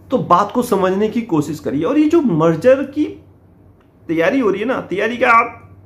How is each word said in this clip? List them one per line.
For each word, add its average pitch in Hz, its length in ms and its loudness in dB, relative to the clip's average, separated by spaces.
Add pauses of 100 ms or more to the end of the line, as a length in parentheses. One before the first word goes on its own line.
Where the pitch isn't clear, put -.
(100)
तो 254 100 0
बात 180 320 2
को 247 120 0
समझने 196 440 0
की 226 140 -4
कोशिश 151 380 -2
करिए। 139 240 -4
और 269 140 0
ये 302 100 2
जो 339 140 2
मर्जर 170 680 2
की 302 160 -4 (1040)
तैयारी 170 320 0
हो 220 100 2
रही 190 100 -2
है 220 60 -4
ना, 240 140 -2
तैयारी 220 360 -4
का 247 140 2
आप 233 300 2 (260)